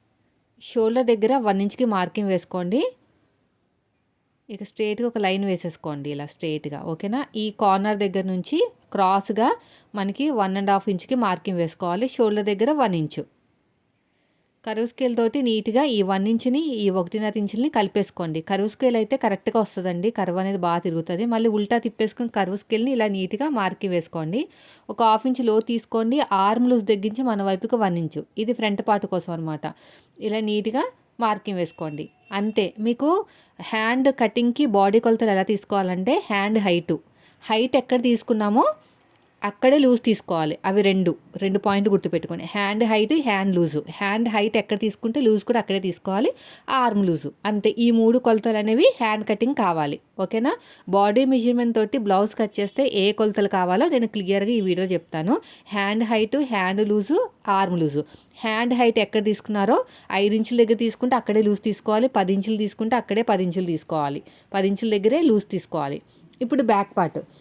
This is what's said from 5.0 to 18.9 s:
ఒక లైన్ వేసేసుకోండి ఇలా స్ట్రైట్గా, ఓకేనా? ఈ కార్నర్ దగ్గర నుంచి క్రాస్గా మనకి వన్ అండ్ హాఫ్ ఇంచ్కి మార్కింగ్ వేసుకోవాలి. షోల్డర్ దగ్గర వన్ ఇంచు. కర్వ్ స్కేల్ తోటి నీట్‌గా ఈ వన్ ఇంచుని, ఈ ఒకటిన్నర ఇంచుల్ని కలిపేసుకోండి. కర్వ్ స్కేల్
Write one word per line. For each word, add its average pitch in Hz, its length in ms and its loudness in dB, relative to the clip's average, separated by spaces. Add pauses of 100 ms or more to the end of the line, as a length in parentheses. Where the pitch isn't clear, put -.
ఒక 233 100 -4
లైన్ 190 320 0
వేసేసుకోండి 156 640 -6
ఇలా 143 180 -8
స్ట్రైట్గా, 151 520 -6
ఓకేనా? 202 360 -6 (160)
ఈ 214 80 -2 (160)
కార్నర్ 202 440 2
దగ్గర 190 200 -2 (100)
నుంచి 180 220 -4 (360)
క్రాస్గా 196 560 2 (460)
మనకి 202 300 -4 (160)
వన్ 190 180 0
అండ్ 196 160 0
హాఫ్ 196 180 0
ఇంచ్కి 214 240 -2 (100)
మార్కింగ్ 180 360 -2
వేసుకోవాలి. 180 460 -2
షోల్డర్ 214 420 0
దగ్గర 220 220 0 (100)
వన్ 190 200 0
ఇంచు. 151 200 -6 (1400)
కర్వ్ 220 240 -2
స్కేల్ 247 280 -2
తోటి 233 300 0
నీట్‌గా 220 360 0 (120)
ఈ - 80 0
వన్ 190 280 0
ఇంచుని, 247 300 0 (220)
ఈ 202 80 0
ఒకటిన్నర 208 500 -2
ఇంచుల్ని 220 300 -2
కలిపేసుకోండి. 185 720 -2 (100)
కర్వ్ 196 240 0
స్కేల్ 247 240 0